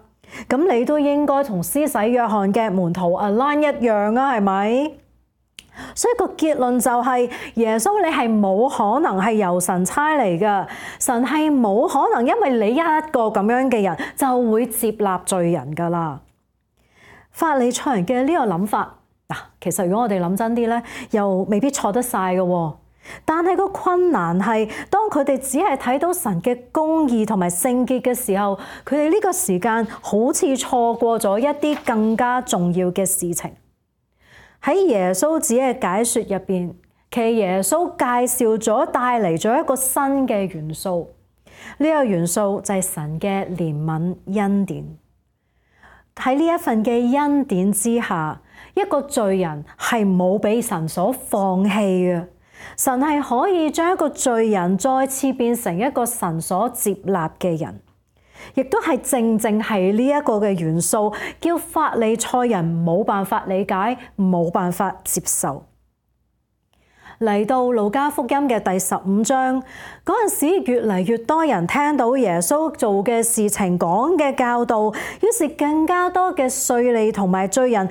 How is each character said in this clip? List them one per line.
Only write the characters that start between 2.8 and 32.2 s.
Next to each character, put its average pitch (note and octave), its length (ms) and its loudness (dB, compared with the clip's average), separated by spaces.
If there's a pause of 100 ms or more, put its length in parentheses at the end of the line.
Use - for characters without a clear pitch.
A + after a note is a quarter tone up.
徒 F3+ 240 0
align C4 420 0
一 C#4 260 0
樣 G#3+ 320 2
啊， C4+ 180 2
係 G#3+ 40 0
咪？ G#3 520 0 (1000)
所 - 160 0
以 A#4+ 80 0
個 F#4+ 100 0
結 D4+ 280 0
論 B3 240 2
就 B3+ 100 2 (120)
係， B3 280 2 (240)
耶 A3+ 240 2
穌 G4+ 240 2
你 D#4+ 80 2
係 A#3 300 2
冇 G3 300 4
可 A#3 300 2
能 A#3 200 0
係 A3 140 2
由 F3+ 260 2
神 F3+ 240 0
差 D4 320 0
嚟 G3 220 2
㗎， G3+ 280 0 (320)
神 A#3+ 240 0
係 D4+ 280 0
冇 A#3+ 360 2
可 E4+ 280 2
能 B3 120 0
因 D4+ 140 2
為 A#3+ 300 2
你 B3 60 2
一 D#4 40 2 (300)
個 A#3+ 140 2
咁 G#3+ 200 0
樣 B3+ 260 2
嘅 A#3 120 2
人 F#3 120 0 (220)
就 B3 340 2
會 A3 140 2
接 A#3 280 -4
納 G3 320 -2
罪 F3 260 0
人 D3+ 260 -4
㗎 E3+ 140 -2
啦。 E3 300 -4 (1080)
法 D#4 260 0
利 B3 140 2
賽 B3 260 -2
人 F3+ 100 0
嘅 B3+ 160 0
呢 D4 240 2
個 F#3+ 80 0
諗 F3+ 120 -2
法， G#3 280 -4 (340)
嗱， D#3 80 -10 (240)
其 - 100 -4
實 - 160 -2
如 F3+ 100 2
果 A#3+ 80 2
我 A#3+ 40 -2
哋 G3+ 100 0
諗 F3+ 160 0
真 A3+ 220 -2
啲 A#3 100 0
呢， A#3 160 -2 (280)
又 G3+ 300 0 (100)
未 G#3 100 2
必 C#4 80 2
錯 A3+ 240 -2
得 A#3+ 80 0
晒 F#3+ 340 -2
㗎 F#3 60 2
喎。 F3 340 0 (520)
但 F4 180 2
係 F4+ 100 2
個 F#4+ 140 0
困 F4+ 420 0
難 F3+ 300 0
係， A3 300 0 (180)
當 G#4 220 2
佢 C#4+ 120 0
哋 C#4 140 2
只 C4 220 -4
係 E4 180 0
睇 C4 220 -2
到 E4 120 0
神 A3 300 -2
嘅 B3 180 -2 (140)
公 D#4 340 2
義 A3+ 200 2
同 G#3+ 120 0
埋 F3 120 2
聖 B3 360 0
潔 B3+ 140 0
嘅 B3 140 0
時 G#3 240 -2
候， G3+ 200 0 (300)
佢 - 60 -2
哋 D4+ 160 2
呢 G4+ 100 4
個 G4+ 100 0
時 G3+ 280 0
間 A3+ 280 0 (140)
好 A3+ 320 0
似 F4 140 0 (100)
錯 A#3 400 0
過 A#3 240 2
咗 G3+ 180 2
一 B3 80 0
啲 D4 380 0
更 A3 320 0
加 B3 240 0